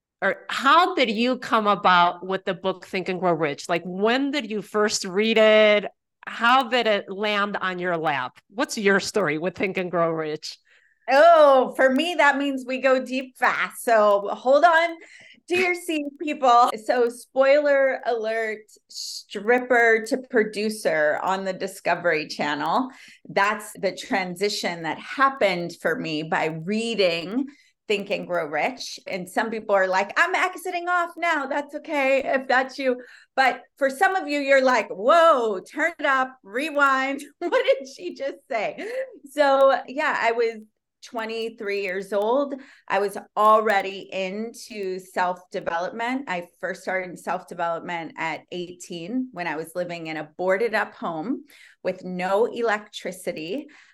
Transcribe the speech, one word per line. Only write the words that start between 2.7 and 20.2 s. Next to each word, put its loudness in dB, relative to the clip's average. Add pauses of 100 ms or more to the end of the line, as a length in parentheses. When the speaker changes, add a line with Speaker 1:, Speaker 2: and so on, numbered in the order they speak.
Speaker 1:
Think -6
and -4
Grow 2
Rich? -4
Like, -2
when 0
did -4
you -6
first -2
read 0
it? 6 (420)
How 2
did 0
it 0
land -2
on -4
your -2
lap? -4 (100)
What's -6
your 4
story 0
with -4
Think -4
and -4
Grow 2
Rich? -6 (540)
Speaker 2:
Oh, 8
for 4
me, 0
that 4
means -4
we -4
go 2
deep -8
fast. -2
So 4
hold 4
on 6 (580)
to -2
your 0
seat, -6 (120)
people. 4 (160)
So 2
spoiler 2
alert: -4 (280)
stripper 0
to -4 (140)